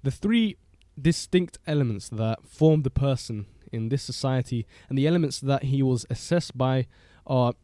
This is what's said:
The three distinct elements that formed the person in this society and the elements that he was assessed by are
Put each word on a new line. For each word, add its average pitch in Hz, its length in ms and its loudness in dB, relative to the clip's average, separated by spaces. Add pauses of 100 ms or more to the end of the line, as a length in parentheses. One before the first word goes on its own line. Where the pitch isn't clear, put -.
The 135 80 0
three 220 460 0 (440)
distinct 165 640 0
elements 131 420 -2
that 110 380 -2
formed 156 380 4
the 135 60 0
person 123 560 -2 (240)
in 113 200 -6
this 135 120 -2
society 127 640 -4 (220)
and 135 80 -4
the 135 100 2
elements 160 340 0
that 139 240 -2
he 139 180 0
was 127 260 0
assessed - 480 -2
by 131 300 0 (400)
are 123 260 2 (120)